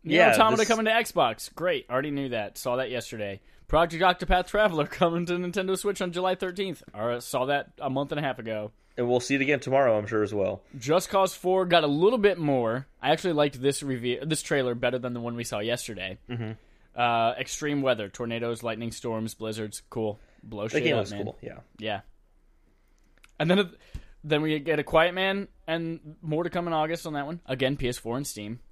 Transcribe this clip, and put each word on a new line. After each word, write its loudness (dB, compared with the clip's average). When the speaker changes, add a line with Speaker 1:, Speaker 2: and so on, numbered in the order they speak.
Speaker 1:
Nier 2
Speaker 2:
Yeah, 10
Speaker 1:
Automata 6
Speaker 2:
this 2
Speaker 1:
coming 2
to 2
Xbox. 0
Great. -2
Already -2
knew -4
that. -6
Saw -2
that -4
yesterday. -8
Project 2
Octopath 2
Traveler 2
<laughs> -14
coming 0
to 0
Nintendo -2
Switch -4
on -2
July 0
thirteenth. -6
Or, -2
uh, -4
saw -2
that -2
a -4
month -2
and -4
a -4
half -4
ago. -6
Speaker 2:
And 0
we'll 4
see 0
it 0
again 2
tomorrow, 4
I'm -2
sure, 0
as 0
well. 0
Speaker 1:
Just 0
Cause 4
four 0
got 4
a 2
little 4
bit 4
more. 0
I 2
actually 2
liked 2
this 0
review, -2
this -2
trailer 0
better -2
than -6
the -6
one -6
we -6
saw -6
yesterday. -6
Speaker 2:
Mm-hmm. -6
Speaker 1:
Uh, 2
extreme -4
weather, 0
tornadoes, -6
lightning -6
storms, -4
blizzards. -8
Cool. -4
Blow -10
Speaker 2:
That -4
Speaker 1:
shit 0
Speaker 2:
game 2
Speaker 1:
up, 2
Speaker 2:
looks -4
Speaker 1:
man. -8
Speaker 2:
cool, -10
yeah. -14
Speaker 1:
Yeah. -6
And 0
then, 4
then 2
we 0
get 0
a -4
Quiet 4
Man -2
and -6
more -2
to -4
come -4
in -2
August -2
on -6
that -4
one. -10
Again, 0
P -2
S -2
four -6
and -6
Steam. -10